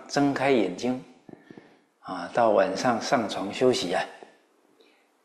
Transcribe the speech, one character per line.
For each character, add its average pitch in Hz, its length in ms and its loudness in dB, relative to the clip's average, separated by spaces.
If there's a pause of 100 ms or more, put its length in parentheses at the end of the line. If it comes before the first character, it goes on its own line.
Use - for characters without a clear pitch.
睁 143 280 0
开 135 160 0
眼 95 260 2
睛， 123 260 -4 (1000)
啊， 90 340 -10
到 117 160 4
晚 95 260 4
上 120 240 0
上 117 260 0
床 95 240 -6
休 127 220 4
息 92 220 -2
啊， 87 100 -2 (1200)